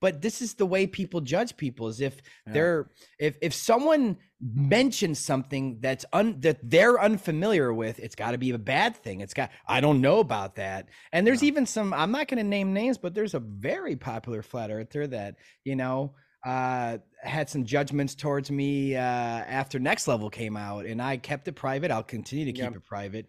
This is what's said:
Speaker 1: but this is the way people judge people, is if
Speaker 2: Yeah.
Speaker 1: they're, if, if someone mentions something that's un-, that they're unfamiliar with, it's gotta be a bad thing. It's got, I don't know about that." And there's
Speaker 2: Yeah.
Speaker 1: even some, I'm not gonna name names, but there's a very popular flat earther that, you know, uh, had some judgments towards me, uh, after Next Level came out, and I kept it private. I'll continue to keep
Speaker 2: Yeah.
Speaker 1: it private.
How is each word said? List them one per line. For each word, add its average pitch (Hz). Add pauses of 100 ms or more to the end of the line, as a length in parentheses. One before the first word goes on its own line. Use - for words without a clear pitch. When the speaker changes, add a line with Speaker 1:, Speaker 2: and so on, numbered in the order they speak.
Speaker 1:
but 180
this 220
is 226
the 196
way 190
people 185
judge 170
people, 120
is 113
if 135 (320)
Speaker 2:
Yeah. 107
Speaker 1:
they're, 160 (300)
if, 147
if 165
someone 254 (240)
mentions 156
something 135
that's 131
un-, 196
that 151 (100)
they're 214
unfamiliar 185
with, 110
it's 113
gotta 117
be 127
a 120
bad 156
thing. 95
It's 101
got, 135 (180)
I 123
don't 143
know 147
about 110
that." 95 (240)
And 175
there's 240
Speaker 2:
Yeah. 285
Speaker 1:
even 285
some, 202
I'm 156
not 285
gonna 240
name 202
names, 220
but 175
there's 214
a 156
very 135
popular 113
flat 110
earther 110
that, 107 (260)
you 135
know, 131 (260)
uh, 127 (260)
had 147
some 131
judgments 139
towards 143
me, 139
uh, -
after 123
Next 151
Level 107
came 107
out, 104
and 113
I 135
kept 139
it 170
private. 139
I'll 113
continue 135
to 127
keep 127
Speaker 2:
Yeah. 123
Speaker 1:
it 101
private. 101